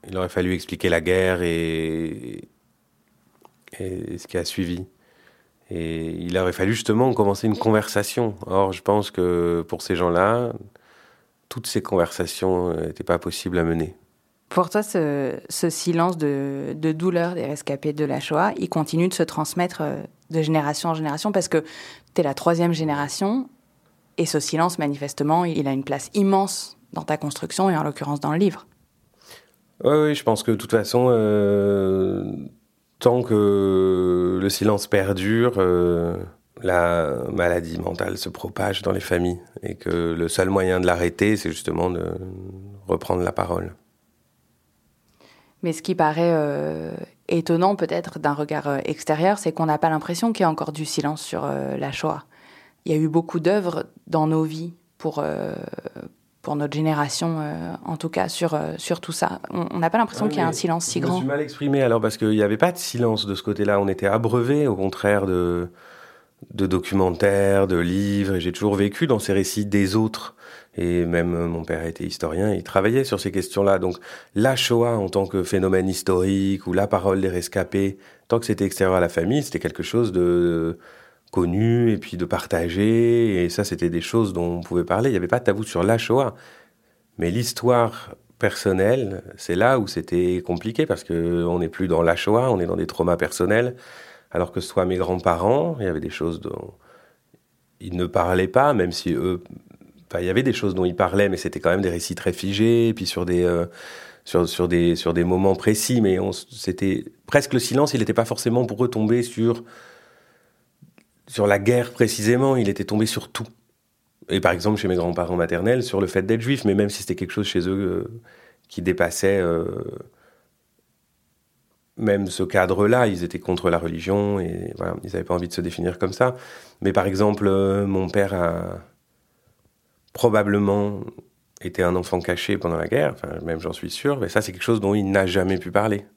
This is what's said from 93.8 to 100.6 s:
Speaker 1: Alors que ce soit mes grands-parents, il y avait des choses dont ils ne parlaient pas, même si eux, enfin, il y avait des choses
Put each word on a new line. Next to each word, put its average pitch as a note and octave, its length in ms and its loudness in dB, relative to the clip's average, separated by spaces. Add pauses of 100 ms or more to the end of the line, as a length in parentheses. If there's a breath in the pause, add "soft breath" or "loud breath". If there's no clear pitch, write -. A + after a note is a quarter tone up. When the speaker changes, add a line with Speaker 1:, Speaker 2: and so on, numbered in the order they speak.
Speaker 1:
Alors F2 220 -2
que F#2+ 80 -4
ce - 80 -10
soit F#2 180 0
mes F#2 100 -2
grands-parents, F#2 840 0
il G#2+ 40 -2
y F#2+ 40 0
avait D#2 120 -2
des D2+ 80 -8
choses E2 320 -4
dont - 320 -10 (1080 soft breath)
ils F2+ 160 -10
ne F2+ 120 0
parlaient F#2 420 2
pas, C3+ 240 4
même F2+ 200 2
si F2 200 -4
eux, F2 300 -2 (680)
enfin, F2 100 -4
il F2+ 60 -4
y F2+ 40 0
avait G#2+ 120 4
des C3+ 100 2
choses G2 220 -2